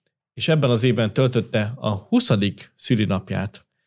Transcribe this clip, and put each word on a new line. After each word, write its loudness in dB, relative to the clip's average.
és -6
ebben 2
az 2
évben 2
töltötte 0
a -4
huszadik -2
szülinapját. -2